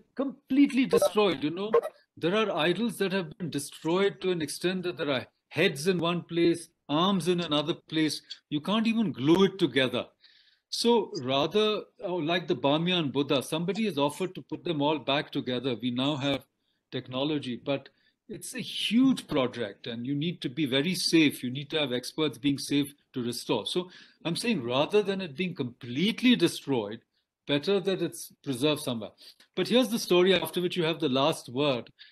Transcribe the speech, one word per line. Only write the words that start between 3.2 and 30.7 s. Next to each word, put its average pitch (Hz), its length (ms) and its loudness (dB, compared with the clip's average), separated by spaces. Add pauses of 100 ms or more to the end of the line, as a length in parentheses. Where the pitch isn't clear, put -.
been 170 120 -6
destroyed 175 720 -2
to 185 100 0
an 170 100 -2
extent 180 420 -2
that 170 140 -4
there 147 140 -2
are 123 160 -2 (220)
heads 156 380 0
in 185 120 2
one 170 220 0
place, 170 480 0 (200)
arms 170 380 2
in 180 120 2
another 151 340 0
place. 156 480 -2 (280)
You 147 120 -2
can't 214 260 0
even 220 240 2
glue 147 320 4
it 190 160 2
together. 127 460 0 (640)
So 233 420 2 (100)
rather, 165 600 0 (220)
oh, 180 120 -4
like 170 320 -2
the 180 80 0
Bamiyan 156 560 2
Buddha, 135 320 2
somebody 180 420 -2
has 156 140 -2
offered 147 360 -2
to 147 60 -12
put - 220 -12
them 160 180 -2
all 151 160 2
back 139 340 -2
together. 123 480 -4
We 123 120 -4
now 131 240 0
have 135 300 -2 (460)
technology, 127 720 -4
but - 260 -4 (380)
it's - 280 -12
a 247 40 -8
huge 240 680 2
project 120 580 -2
and 117 220 -8
you 143 80 -2
need 170 260 -4
to 151 80 -4
be 143 160 -2
very 135 300 0
safe. 160 480 4
You 123 80 -4
need 143 200 -8
to 160 80 -2
have 135 140 -2
experts 123 460 -4
being 139 180 0
safe 143 360 -2 (200)
to 127 100 -4
restore. 117 440 -2
So 180 240 -4 (340)
I'm 165 100 -2
saying 202 280 0
rather 151 400 2
than 190 180 -2
it 160 140 -10
being 185 180 -2
completely 156 840 0
destroyed, 123 640 0 (440)
better 147 360 0
that 180 200 -2
it's - 300 -8 (100)
preserved 139 400 0
somewhere. 117 300 -6 (440)
But 185 120 -2
here's 233 220 4
the 220 100 -2
story 180 340 4
after 175 280 -2
which 180 160 -2